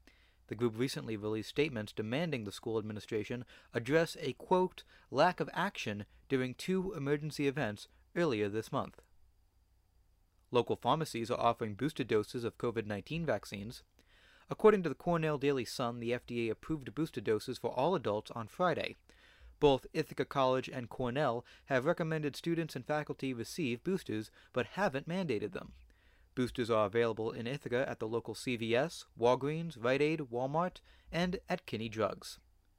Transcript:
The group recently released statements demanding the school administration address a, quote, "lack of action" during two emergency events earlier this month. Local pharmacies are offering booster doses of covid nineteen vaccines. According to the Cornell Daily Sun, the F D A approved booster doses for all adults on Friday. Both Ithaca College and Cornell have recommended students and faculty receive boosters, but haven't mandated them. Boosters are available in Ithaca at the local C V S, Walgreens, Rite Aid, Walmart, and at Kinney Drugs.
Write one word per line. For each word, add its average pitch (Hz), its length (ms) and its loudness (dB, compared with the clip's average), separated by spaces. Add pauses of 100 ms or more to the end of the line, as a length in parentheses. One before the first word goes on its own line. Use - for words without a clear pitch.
(480)
The 120 60 -6
group 113 220 0
recently 117 400 -2
released 107 320 -2
statements 123 440 0
demanding 127 520 -2
the 101 80 -6
school 113 260 -2
administration 107 680 -4 (280)
address 139 480 2
a, 135 140 -4
quote, - 500 2 (260)
"lack 160 300 4
of 151 120 -4
action" 120 520 -2 (240)
during 127 260 2
two 185 400 0
emergency 147 520 0
events 123 420 -2 (280)
earlier 120 320 4
this 107 240 -4
month. 113 280 -4 (1500)
Local 120 260 2
pharmacies 123 540 0
are 120 100 -2
offering 117 340 2
booster 131 300 -2
doses 110 380 0
of 113 160 -4
covid 113 280 -2
nineteen 104 380 -4
vaccines. 107 580 -6 (680)
According 208 320 8
to 165 60 0
the 131 60 -2
Cornell 160 440 0
Daily 135 260 2
Sun, 120 360 -4
the 117 120 -2
F 120 140 -4
D 117 220 -2
A 110 40 0
approved 127 420 -6
booster 156 260 -4
doses 110 360 0
for - 140 -4
all 156 240 2
adults 110 380 -2
on 113 140 -8
Friday. 160 500 -2 (640)
Both 139 340 6
Ithaca 147 300 -2
College 131 440 2
and 127 220 -8
Cornell 123 560 0 (200)
have 131 200 2
recommended 160 480 0
students 165 420 -2
and 127 80 -8
faculty 147 480 -2
receive 120 520 -4
boosters, 110 460 -2 (220)
but 123 140 0
haven't 170 420 -2
mandated 131 440 -2
them. - 200 -8 (640)
Boosters 120 360 0
are 107 160 6
available 113 440 2
in 117 160 -6
Ithaca 123 400 -2
at 117 120 -6
the 110 100 -4
local 113 260 -2
C 123 220 -4
V 113 180 0
S, 143 300 0 (160)
Walgreens, 139 580 2
Rite 127 220 2
Aid, 156 200 2 (120)
Walmart, 143 480 -2 (320)
and 175 340 0
at 180 200 -4
Kinney 113 240 -4
Drugs. - 480 -2 (400)